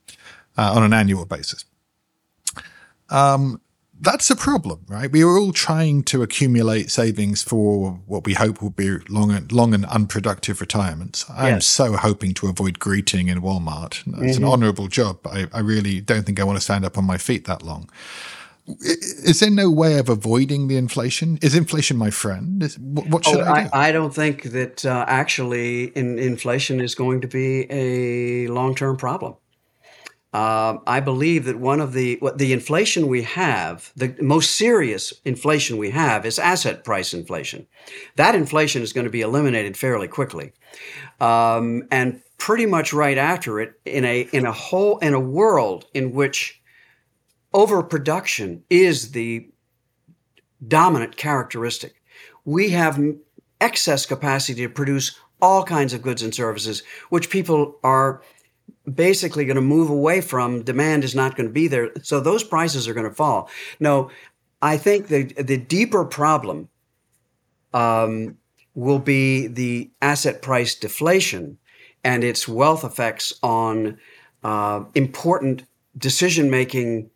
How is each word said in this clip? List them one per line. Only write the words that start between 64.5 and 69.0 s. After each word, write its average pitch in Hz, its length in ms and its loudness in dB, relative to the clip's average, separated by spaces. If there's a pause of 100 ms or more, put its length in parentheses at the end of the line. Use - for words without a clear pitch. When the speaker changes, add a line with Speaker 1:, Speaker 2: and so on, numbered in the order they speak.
Speaker 2:
I 151 160 2
think 202 300 2
the, 143 180 0
the 135 320 -4
deeper 190 480 0
problem, 135 640 -2 (1040)
um, 113 640 0 (360)
will 135 240 2
be 135 480 2